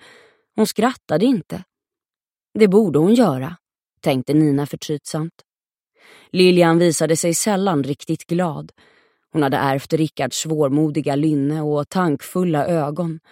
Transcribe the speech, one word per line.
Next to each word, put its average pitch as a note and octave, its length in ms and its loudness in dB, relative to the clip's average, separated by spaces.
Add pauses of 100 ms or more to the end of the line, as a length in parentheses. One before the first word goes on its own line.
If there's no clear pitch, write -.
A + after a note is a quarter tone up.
(560)
Hon G#3+ 120 2
skrattade G#3 580 -2
inte. F#3 380 -2 (920)
Det G#3+ 140 4
borde F3+ 320 4
hon F#3 140 4
göra, E3 440 0 (440)
tänkte C3+ 320 -2
Nina D3 320 2
förtrytsamt. D#3 680 -8 (960)
Lilian F3 480 4
visade E3 360 2
sig E3+ 180 -2
sällan F#3 500 0
riktigt D3 420 -6
glad. E3 460 -4 (600)
Hon D#3+ 120 0
hade C#3 140 0
ärvt C3+ 360 -2
Rickards D3 440 -2
svårmodiga D3+ 760 -2
lynne D3+ 460 -2
och D3 280 -4
tankfulla E3+ 800 -2
ögon. D#3+ 520 -4 (120)